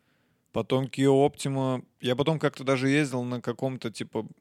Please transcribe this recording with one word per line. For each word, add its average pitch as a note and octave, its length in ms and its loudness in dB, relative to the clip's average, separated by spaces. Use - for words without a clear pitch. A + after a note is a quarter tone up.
потом C3 320 0
Kia C3+ 220 0
Optima, C3+ 800 2
я B2 140 0
потом D3 240 0
как-то C#3+ 240 -2
даже C3 280 2
ездил C3 340 0
на B2 160 -6
каком-то, B2+ 500 -6
типа, A2 380 -8